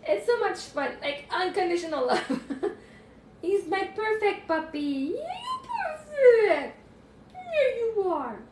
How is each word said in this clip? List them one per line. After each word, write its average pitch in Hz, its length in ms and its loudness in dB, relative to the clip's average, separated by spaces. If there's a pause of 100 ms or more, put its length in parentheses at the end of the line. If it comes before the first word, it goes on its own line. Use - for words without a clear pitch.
it's - 200 0
so 466 140 2
much 392 180 0
fun. 277 340 -6 (100)
Like, 285 300 -6
unconditional 349 760 0
love. - 340 0 (500)
<laughs> - 500 -20
He's 370 260 0
my 381 180 0 (100)
perfect 427 520 0
puppy. 294 680 -2
Yeah, 659 280 -8
you're 1017 200 -8
perfect. 554 1120 4 (560)
Yeah, 640 440 0
you 453 340 0
are. 262 280 -4 (120)